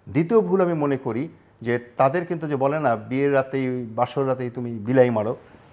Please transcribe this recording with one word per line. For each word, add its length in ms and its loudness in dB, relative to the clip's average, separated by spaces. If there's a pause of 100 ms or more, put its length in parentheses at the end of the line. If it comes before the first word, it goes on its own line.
দ্বিতীয় 320 4
ভুল 200 2
আমি 120 2
মনে 240 0
করি 300 -4 (340)
যে 180 0
তাদের 460 0
কিন্তু 220 -6
যে 80 -2
বলে 240 0
না, 160 2
"বিয়ের 380 -2
রাতেই, 520 -2
বাসর 420 -2
রাতেই 220 -2
তুমি 220 -8
বিলাই 380 4
মারো", 260 -2 (380)